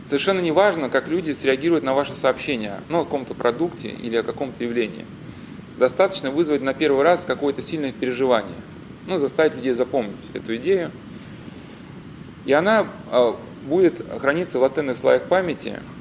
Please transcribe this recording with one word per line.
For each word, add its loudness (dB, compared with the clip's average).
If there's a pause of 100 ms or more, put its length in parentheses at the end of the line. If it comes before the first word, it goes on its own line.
совершенно 2
не 2
важно, 4
как 0
люди 0
среагируют 2
на 2
ваши 0
сообщения, 0
ну, 2
о -2
каком-то -4
продукте 0
или -4
о 2
каком-то -6
явлении. -2 (720)
Достаточно 2
вызвать 2
на 2
первый 4
раз 4
какое-то 0
сильное -4
переживание, 0 (480)
ну, -2
заставить 2
людей 0
запомнить 0 (180)
эту -6
идею. -2 (1600)
И 4
она, 6 (220)
а, 4 (320)
будет 4 (260)
храниться 0
в 2
латентных 2
слоях 4
памяти. 0 (220)